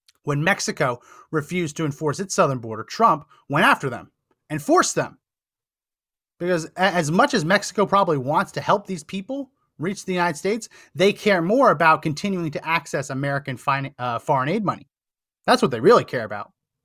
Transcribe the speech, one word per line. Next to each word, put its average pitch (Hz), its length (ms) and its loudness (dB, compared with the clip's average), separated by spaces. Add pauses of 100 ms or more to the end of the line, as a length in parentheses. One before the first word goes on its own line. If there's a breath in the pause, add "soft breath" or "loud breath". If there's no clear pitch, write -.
(240)
When 147 200 -2
Mexico 160 560 0 (300 loud breath)
refused 160 480 -4
to 160 80 -2
enforce 147 340 -4
its 202 140 -8
southern 143 240 2
border, 110 260 -10
Trump 180 420 2 (220 soft breath)
went 151 160 2
after 185 240 2
them 107 240 -12 (380)
and 151 100 -4
forced 311 340 2
them. 139 220 -4 (1200)
Because 170 280 -2 (100)
a-, 175 40 -2
as 175 300 2
much 226 220 2
as 175 140 0
Mexico 202 400 0
probably 180 320 2
wants 151 340 -2
to 143 80 -8
help 196 260 0
these 180 160 -8
people 262 500 -10 (260)
reach 185 260 -6
the 185 80 -6
United 175 240 0
States, 220 320 -4 (260 soft breath)
they 190 200 4
care 196 260 2
more 220 300 4
about 160 320 4
continuing 165 480 -4
to 156 180 -8
access 160 400 -4
American 139 480 -4
fin-, 135 420 -4
uh, 123 200 -4
foreign 135 320 0
aid 208 160 -2
money. 120 200 -6 (580)
That's 233 160 4
what 160 120 0
they 113 80 -4
really 185 240 6
care 123 180 -6
about. 104 300 -10 (320)